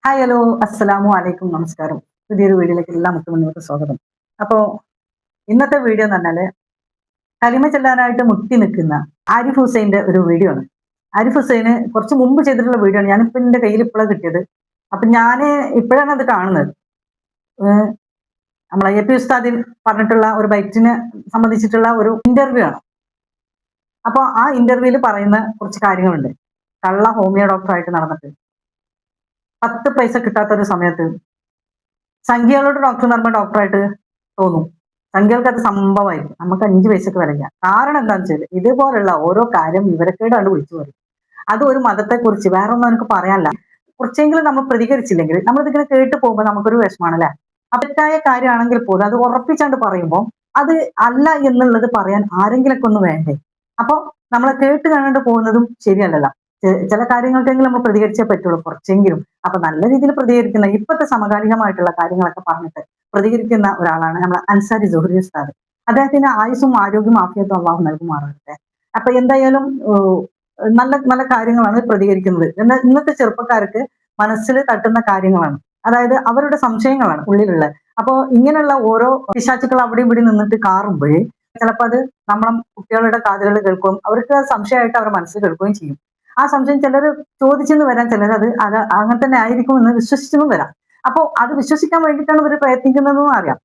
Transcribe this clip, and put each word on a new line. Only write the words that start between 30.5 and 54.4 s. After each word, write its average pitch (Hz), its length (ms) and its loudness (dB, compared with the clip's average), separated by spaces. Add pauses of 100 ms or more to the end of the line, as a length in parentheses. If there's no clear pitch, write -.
സമയത്ത് 175 420 -2 (1200)
സംഖ്യകളോട് 277 560 2
ഡോക്ടർ 247 240 0
എന്ന് 240 120 2
പറയുമ്പോ 226 140 0
ഡോക്ടറായിട്ട് 202 580 0 (520)
തോന്നും. 170 240 0 (500)
സംഖ്യകൾക്ക് 226 340 2
അത് 240 140 -2
സംഭവമായിരിക്കും. 196 760 -2
നമുക്ക് 185 240 -2
അഞ്ച് 190 240 4
പൈസക്ക് 196 300 0
വിലയില്ല. 147 320 -4 (160)
കാരണം 262 320 2
എന്താണെന്ന് 196 360 -2
വെച്ചാൽ 156 180 -6
ഇതുപോലുള്ള 226 600 0
ഓരോ 170 300 0 (140)
കാര്യം 170 300 0
വിവരക്കേടാണ് 190 640 0
വിളിച്ചു 165 280 -2
പറയും. 143 180 -12 (540)
അത് 220 160 0
ഒരു 269 140 2
മതത്തെക്കുറിച്ച് 220 720 0
വേറെ 196 240 0
ഒന്നും 240 160 2
എനിക്ക് 226 240 0
പറയാനില്ല. 185 380 0 (480)
കുറച്ചെങ്കിലും 302 460 0
നമ്മൾ 269 240 0
പ്രതികരിച്ചില്ലെങ്കിൽ 226 720 0
നമ്മളിതിങ്ങനെ 285 560 0
കേട്ട് 262 220 4
പോകുമ്പോ 214 280 0
നമുക്കൊരു 208 320 0
വിഷമാണ്, 180 380 0
അല്ലെ? 165 160 0 (460)
തെറ്റായ 302 420 -2
കാര്യമാണെങ്കിൽ 247 680 0
പോലും 190 200 0
അത് 208 100 -2
ഉറപ്പിച്ചാണ്ട് 254 640 0
പറയുമ്പോ 185 540 -2 (260)
അത് 277 160 2 (260)
അല്ല 247 320 2
എന്നുള്ളത് 247 640 2
പറയാൻ 202 360 0
ആരെങ്കിലൊക്കെ 254 560 0
ഒന്ന് 214 120 2
വേണ്ടേ? 160 320 0 (460)
അപ്പൊ 302 360 -2 (180)
നമ്മളെ 254 200 2